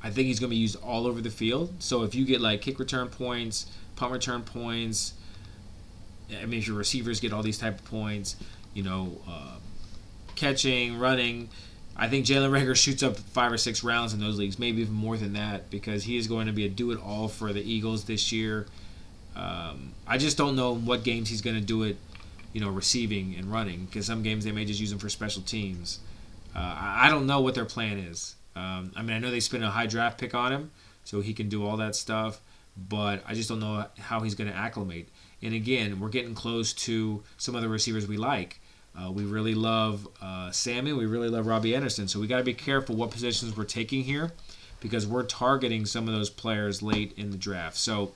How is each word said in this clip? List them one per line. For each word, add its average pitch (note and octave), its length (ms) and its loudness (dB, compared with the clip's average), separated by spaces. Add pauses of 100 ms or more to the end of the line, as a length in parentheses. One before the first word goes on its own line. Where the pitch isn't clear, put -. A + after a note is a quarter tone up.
I G#2+ 80 -4
think C3 180 4
he's A#2 100 2
gonna A#2+ 120 0
be A2+ 60 2
used A2 260 2
all A#2 240 0
over A#2+ 140 2
the A2+ 100 -2
field. C#3 500 0
So A#2+ 240 2
if G2+ 100 -2
you C3 100 4
get, B2+ 160 4
like, G#2+ 220 4
kick C3+ 160 -2
return C3 300 0
points, A#2+ 580 -4 (300)
punt B2 160 0
return B2 300 -2
points, A2+ 720 -2 (1160)
I G#2 160 -6
mean, A2+ 140 0
if G#2 80 0
your G#2+ 80 0
receivers A2+ 440 0
get A2+ 120 2
all G#2+ 100 0
these G#2+ 160 0
type A2 220 -2
of - 40 -18
points, G#2 520 -4 (360)
you G2+ 100 -2
know, F#2 360 -2 (100)
uh, C#2 280 -10 (800)
catching, B2+ 600 2
running, A#2+ 500 4 (480)
I A2+ 120 4
think C3+ 160 4
Jalen C#3 260 6
Reagor C3+ 260 6
shoots C#3 260 6
up B2+ 140 4
five A#2+ 360 2
or A2+ 60 2
six A#2 260 2
rounds A#2 300 2
in G#2 60 0
those G#2 180 0
leagues, G2+ 200 0
maybe A#2 240 2
even G#2+ 120 0
more A2 220 2
than G#2 180 -2
that, G#2 360 -2
because G2+ 340 -2
he A#2+ 120 0
is A2+ 120 0
going A2+ 180 0
to A2 60 0
be G#2 120 2
a G2+ 40 2
do-it-all A2 600 -2
for G#2+ 240 -2
the G2+ 80 0
Eagles A2 440 0
this A2 280 0
year. A2 340 0 (680)
Um, E2+ 560 -8 (140)
I A#2+ 120 4
just C#3+ 200 4
don't C#3+ 180 4
know B2 180 4
what A#2 300 2
games A#2 240 2
he's A2 140 -2
gonna A2+ 180 2
do A2 220 2
it, G#2 140 2 (560)
you G#2+ 80 -2
know, G2+ 100 0
receiving G2 680 2
and F#2+ 160 -4
running, F#2 360 -2
'cause G2+ 180 -4
some A2+ 160 0
games G#2+ 220 2
they G#2+ 80 0
may G#2+ 120 -2
just G2+ 160 0
use G#2 120 0
him G2+ 60 -4
for G#2 100 -4
special G2 340 -4
teams. F#2+ 560 -4 (560)
Uh, F2 40 -4
I, F#2+ 480 4
I D3+ 40 12
don't C#3+ 160 4
know C#3 140 6
what C3 140 6
their A#2+ 100 0
plan A2 340 -2
is. E2+ 360 -8 (220)
Um, F#2 400 -6
I G#2+ 60 -4
mean, A2+ 100 -2
I A2 60 0
know B2 120 -2
they A#2+ 100 0
spent A#2 220 0
a G#2+ 80 2
high A2+ 160 0
draft A#2 320 0
pick B2 160 -4
on B2 180 2
him, D3 180 -4 (340)
so G#2 160 -2
he G#2+ 120 0
can G#2+ 160 -2
do G#2 160 0
all G#2+ 120 0
that G#2+ 180 -2
stuff, A2 460 -2 (360)
but G2+ 500 0
I G#2+ 80 -6
just A2 140 -2
don't A2+ 120 -2
know G#2+ 260 -2 (120)
how A#2 220 -2
he's A2 140 -2
gonna G#2 160 -2
acclimate. F#2 580 -4 (340)
And A2 120 -2
again, A2 460 2
we're G#2+ 80 -2
getting A#2 260 -2
close A#2 400 0
to A2 480 0 (160)
some B2 160 -4
other A2+ 140 0
receivers A2 400 2
we G#2 80 0
like. A2 440 -2 (400)
Uh, F#2 120 -6
we G2+ 120 -2
really A2 300 0
love, A2 520 2 (140)
uh, F#2 300 -8
Sammy. B2 420 0
We A#2+ 140 2
really A#2 220 2
love A2+ 180 2
Robbie A2+ 300 4
Anderson. A2+ 320 0
So G2+ 100 0
we G#2+ 80 0
gotta B2+ 160 2
be B2 100 2
careful C3+ 440 0
what A2+ 160 0
positions A#2 440 -2
we're G#2+ 80 -2
taking A#2+ 380 0
here, D3 300 0 (480)
because A2 260 0
we're A#2+ 160 0
targeting B2 640 2
some A2+ 220 -2
of A2 60 0
those G#2 140 0
players G#2 540 -2
late G#2+ 340 0
in G#2 140 -4
the G2 80 -6
draft. F2+ 380 -4
So G2+ 400 0